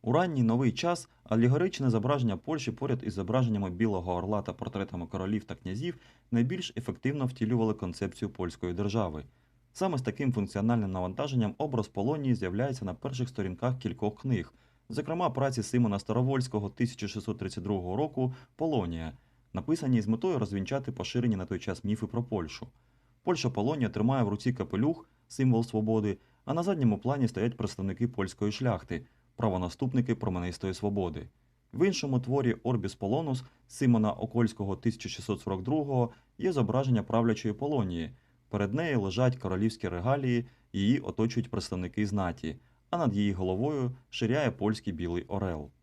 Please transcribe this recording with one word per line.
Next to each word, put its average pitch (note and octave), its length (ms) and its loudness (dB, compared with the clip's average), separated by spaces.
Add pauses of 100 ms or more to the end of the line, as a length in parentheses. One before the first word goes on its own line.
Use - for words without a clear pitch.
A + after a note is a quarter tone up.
У A#2 100 0
ранній D#3 300 4
новий A#2 300 4
час E3+ 360 -2 (160)
алегоричне C3 640 2
зображення A#2 460 2
Польщі D3 360 -4
поряд B2+ 300 -2
із G#2 100 -4
зображеннями G2+ 580 0
Білого F#2 440 0
Орла F#2+ 280 -2
та F#2 100 -6
портретами F#2 540 -6
королів G2 380 -2
та - 100 -10
князів A#2+ 440 -8 (320)
найбільш A#2+ 460 0
ефективно C3 500 -2
втілювали A2+ 480 2
концепцію G2 560 -4
польської F2+ 420 -4
держави. F#2 520 -2 (480)
Саме F3+ 260 0
з C3 40 -4
таким B2+ 300 -2
функціональним G#2 600 0
навантаженням G#2+ 680 0
образ B2+ 300 -2
Полонії C3+ 460 0
з'являється A2 500 -2
на F#2 100 -4
перших B2+ 340 -4
сторінках G#2+ 500 -2
кількох G#2 420 -4
книг, A2+ 340 -2 (340)
зокрема E3 420 -2
праці C3 320 0
Симона A2 360 2
Старовольського B2 720 0
тисяча A#2+ 380 -2
шістсот G#2+ 300 -4
тридцять F#2+ 260 -6
другого F#2+ 320 0
року C3 380 0 (220)
«Полонія», F2 560 0 (400)
написаній C3 500 2
з G2 40 -4
метою B2+ 320 2
розвінчати G#2 540 -2
поширені A#2+ 440 0
на F#2 100 -4
той F#2 120 -4
час - 260 -6
міфи G#2+ 220 -2
про A#2 180 -2
Польщу. F#2 420 -6 (560)
Польща D#3+ 280 0
Полонія B2+ 380 0
тримає A#2+ 360 2
в G#2 40 2
руці G#2 240 0
капелюх, B2+ 560 0 (200)
символ A#2+ 360 4
свободи, G#2+ 540 0 (260)
а C3+ 100 -2
на E3+ 80 0
задньому C#3+ 360 4
плані C3 300 2
стоять G#2+ 280 0
представники G2 520 -2
польської G#2 440 -2
шляхти, G2 540 -2 (300)
правонаступники A#2 800 0
променистої F2+ 600 -2
свободи. F#2 540 -2 (440)
В E3+ 140 2
іншому C#3 340 0
творі B2+ 420 2
Орбіс A2 320 0
Полонус C3 500 -2 (240)
Симона A#2 440 4
Окольського G#2 640 0
тисяча - 320 -2
шістсот - 320 -4
сорок F#2+ 220 -4
другого C3 480 0 (280)
є F#3 140 0
зображення B2 500 2
правлячої A2+ 520 2
Полонії. G#2 560 -2 (380)
Перед G2+ 260 0
нею D3+ 260 2
лежать A#2 360 2
королівські G2+ 520 -2
регалії, A#2+ 580 0 (260)
її G#2 260 4
оточують A2+ 520 0
представники F#2 560 -2
знаті, F2+ 500 -2 (340)
а F3 80 0
над A3+ 180 2
її G2+ 160 4
головою A#2+ 640 0 (140)
ширяє B2 400 2
польський G#2+ 420 -2
білий E2+ 320 -2
орел. F2 460 -4 (120)